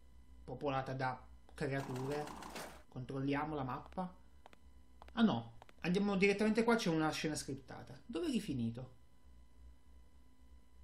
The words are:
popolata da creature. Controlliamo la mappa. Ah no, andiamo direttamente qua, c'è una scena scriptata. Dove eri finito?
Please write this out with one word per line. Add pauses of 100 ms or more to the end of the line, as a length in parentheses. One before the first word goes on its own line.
(420)
popolata
da (320)
creature. (640)
Controlliamo
la
mappa. (1000)
Ah
no, (220)
andiamo
direttamente
qua,
c'è
una
scena
scriptata.
Dove
eri
finito? (1900)